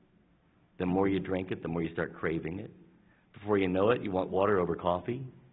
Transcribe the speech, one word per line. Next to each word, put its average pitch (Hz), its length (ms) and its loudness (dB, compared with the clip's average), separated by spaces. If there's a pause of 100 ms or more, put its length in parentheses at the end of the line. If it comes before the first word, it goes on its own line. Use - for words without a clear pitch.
(800)
The 92 60 0
more 95 220 4
you 98 120 2
drink 92 320 -4
it, 113 100 -6
the 80 60 -8
more 82 140 -2
you 80 120 -2
start 85 240 -4
craving 82 420 -4
it. 110 120 -12 (600)
Before 104 240 0
you 95 100 4
know 92 220 4
it, 123 120 2
you 107 100 -6
want 92 180 0
water 98 300 4
over 85 160 2
coffee. 92 500 -2 (280)